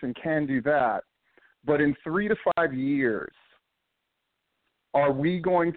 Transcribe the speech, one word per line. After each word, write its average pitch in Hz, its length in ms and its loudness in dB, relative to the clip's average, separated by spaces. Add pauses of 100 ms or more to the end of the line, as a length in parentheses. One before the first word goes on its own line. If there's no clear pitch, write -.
and 123 200 -4
can 156 240 0
do 135 160 0
that." 127 420 0 (600)
But 147 160 2
in 147 220 2
three 196 260 -4
to - 80 0 (200)
five 156 180 0
years, 131 580 -2 (1600)
are 143 180 4
we 160 260 0
going 170 380 2